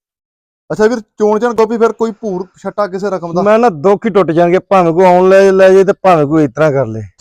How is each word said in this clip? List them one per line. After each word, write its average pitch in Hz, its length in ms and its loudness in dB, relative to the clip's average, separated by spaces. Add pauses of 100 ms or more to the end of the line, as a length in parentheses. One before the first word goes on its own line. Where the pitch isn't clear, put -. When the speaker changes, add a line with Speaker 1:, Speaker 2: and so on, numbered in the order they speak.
(720)
Speaker 1:
ਅੱਛਾ 214 160 0
ਵੀਰ, 233 120 -4
ਚੋਣ 208 400 -4
ਚਾਣ 240 140 -4
ਗੋਪੀ 226 240 -2
ਫਿਰ 226 140 0
ਕੋਈ 226 200 -6
ਭੂਰ 190 360 -10 (160)
ਛੱਟਾ 196 240 -6
ਕਿਸੇ 190 220 -8
ਰਕਮ 170 240 -8
ਦਾ? 180 80 -2
Speaker 2:
ਮੈਂ 214 180 2
ਨਾ 240 100 2
ਦੁੱਖ 185 360 -2
ਹੀ 226 60 -4
ਟੁੱਟ 175 200 0
ਜਾਣਗੇ, 170 280 0
ਭਾਵੇਂ 180 340 0
ਕੋਈ 180 120 2
ਆਉਣ 180 240 4
ਲੈ, 196 220 4
ਲੈ 190 180 4
ਜਾਏ 190 140 4
ਤੇ 190 100 -2
ਭਾਵੇਂ 170 320 0
ਕੋਈ 156 180 0
ਇਸ 135 120 -4
ਤਰ੍ਹਾਂ 151 160 0
ਕਰ 135 140 -2
ਲੇ। 110 160 -10 (200)